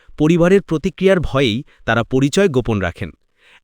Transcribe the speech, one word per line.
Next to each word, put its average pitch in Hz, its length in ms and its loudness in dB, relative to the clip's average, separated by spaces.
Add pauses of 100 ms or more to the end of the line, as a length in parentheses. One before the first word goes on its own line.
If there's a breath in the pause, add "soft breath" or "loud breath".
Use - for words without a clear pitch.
(180 soft breath)
পরিবারের 175 440 4
প্রতিক্রিয়ার 185 580 -2
ভয়েই 131 440 -2 (220 soft breath)
তারা 113 180 0
পরিচয় 143 460 0
গোপন 120 300 -2
রাখেন। 87 320 -8 (520 soft breath)